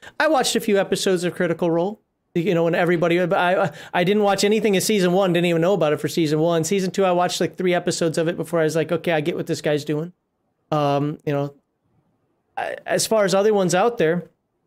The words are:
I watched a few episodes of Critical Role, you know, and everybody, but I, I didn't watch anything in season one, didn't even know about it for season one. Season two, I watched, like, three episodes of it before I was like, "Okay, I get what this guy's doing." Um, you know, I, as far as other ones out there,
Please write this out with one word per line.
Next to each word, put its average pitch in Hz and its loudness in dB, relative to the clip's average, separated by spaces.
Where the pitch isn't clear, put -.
I 302 2
watched 294 0
a 226 0
few 202 2
episodes 185 0
of 175 -4
Critical 170 -2
Role, 170 -2
you 175 0
know, 165 2
and 165 0
everybody, 175 2
but 180 0
I, 180 2
I 175 2
didn't 208 2
watch 196 2
anything 208 2
in 185 2
season 180 2
one, 185 2
didn't 170 2
even 170 2
know 175 2
about 160 2
it 147 -2
for 151 -4
season 151 0
one. 165 2
Season 190 -2
two, 196 0
I 185 2
watched, 180 0
like, - -2
three 180 0
episodes 170 -2
of 165 0
it 175 -4
before 165 -4
I 160 2
was 151 0
like, 156 -2
"Okay, 170 -2
I 156 0
get 160 -2
what 165 -6
this 160 -4
guy's 151 -2
doing." 156 -6
Um, 147 0
you 151 -2
know, 143 -2
I, - -6
as 180 -2
far 220 2
as 185 0
other 208 4
ones 185 2
out 233 2
there, 175 0